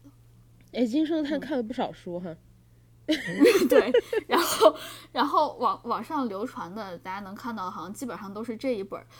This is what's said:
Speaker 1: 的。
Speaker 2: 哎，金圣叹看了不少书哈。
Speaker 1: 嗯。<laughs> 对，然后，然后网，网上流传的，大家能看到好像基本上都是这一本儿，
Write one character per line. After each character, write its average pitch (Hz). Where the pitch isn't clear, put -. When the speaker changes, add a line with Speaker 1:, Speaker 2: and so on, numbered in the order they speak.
Speaker 1:
的。 -
Speaker 2:
哎， 240
金 294
圣 311
叹 285
看 277
了 240
不 220
少 233
书 175
哈。 180
Speaker 1:
嗯。 160
<laughs> 311
对， 285
然 262
后， 330
然 262
后 294
网， 226
网 214
上 269
流 196
传 185
的， 190
大 185
家 202
能 190
看 233
到 185
好 208
像 180
基 240
本 190
上 202
都 214
是 226
这 254
一 196
本 -
儿， -